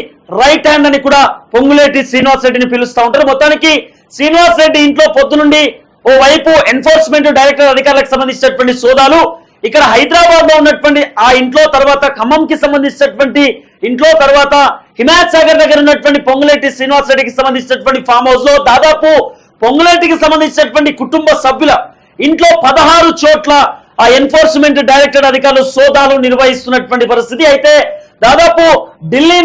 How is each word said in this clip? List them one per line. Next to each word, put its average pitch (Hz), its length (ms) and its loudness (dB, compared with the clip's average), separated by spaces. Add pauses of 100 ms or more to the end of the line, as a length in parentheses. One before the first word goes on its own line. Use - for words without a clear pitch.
(400)
రైట్ 302 300 2
హ్యాండ్ 294 220 0
అని 277 160 -2
కూడా 285 140 2 (340)
పొంగులేటి 277 540 0
శ్రీనివాసరెడ్డిని 254 640 -2
పిలుస్తా 240 340 -4
ఉంటారు. 277 240 0
మొత్తానికి 302 420 0 (420)
శ్రీనివాసరెడ్డి 311 720 0
ఇంట్లో 302 200 2 (100)
పొద్దు 277 260 0
నుండి 302 180 2 (480)
ఓవైపు 277 420 2 (200)
ఎన్ఫోర్స్‌మెంట్ 302 540 0 (120)
డైరెక్టరేట్ 277 340 2
అధికారులకు 269 400 -2
సంబంధించినటువంటి 254 680 -2
సోదాలు, 269 360 2 (500)
ఇక్కడ 294 140 0 (120)
హైదరాబాద్ 330 560 2
లో 311 100 4
ఉన్నటువంటి 294 420 0 (220)
ఆ - 20 2 (140)
ఇంట్లో, 254 220 0 (120)
తర్వాత 277 300 0 (140)
ఖమ్మంకి 302 440 -2
సంబంధించినటువంటి 277 800 -2 (460)
ఇంట్లో, 254 200 0 (140)
తర్వాత 285 320 2 (460)
హిమాయత్ 339 340 0
సాగర్ 320 280 2
దగ్గర 294 220 2
ఉన్నటువంటి 285 440 0
పొంగులేటి 285 480 0
శ్రీనివాసరెడ్డికి 262 640 -2
సంబంధించినటువంటి 262 680 -4
ఫామ్ 247 220 0
హౌస్ 254 180 0
లో 285 60 4 (160)
దాదాపు 302 420 2 (520)
పొంగులేటికి 330 600 0
సంబంధించినటువంటి 302 760 -2
కుటుంబ 311 260 -2 (160)
సభ్యుల 269 320 0 (520)
ఇంట్లో 330 220 2 (160)
పదహారు 320 460 2 (100)
చోట్ల 302 300 0 (500)
ఆ 233 60 2 (100)
ఎన్ఫోర్స్‌మెంట్ 294 720 0
డైరెక్టరేట్ 277 420 2
అధికారులు 262 320 0 (120)
సోదాలు 277 500 2
నిర్వహిస్తున్నటువంటి 247 880 -2
పరిస్థితి. 240 380 -4
అయితే 294 220 0 (520)
దాదాపు 330 400 2 (480)
ఢిల్లీ 330 300 2